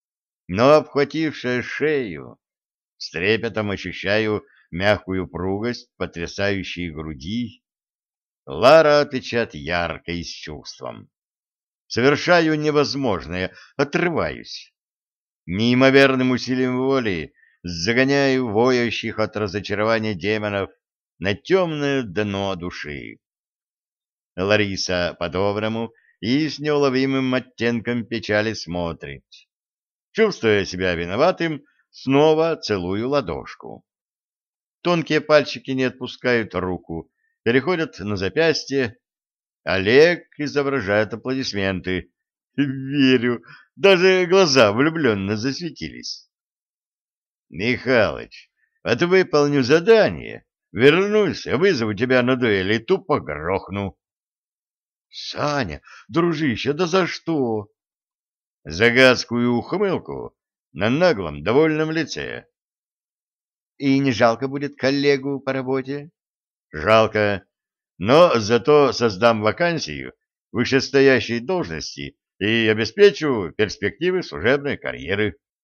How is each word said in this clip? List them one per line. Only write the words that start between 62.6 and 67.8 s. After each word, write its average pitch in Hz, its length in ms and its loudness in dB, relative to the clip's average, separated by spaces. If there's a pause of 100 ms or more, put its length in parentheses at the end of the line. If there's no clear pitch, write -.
И 135 220 2
не 139 120 2
жалко 117 380 2
будет 139 260 -8
коллегу 139 640 0
по 135 140 -6
работе? 135 580 -6 (600)
Жалко, 104 760 2 (500)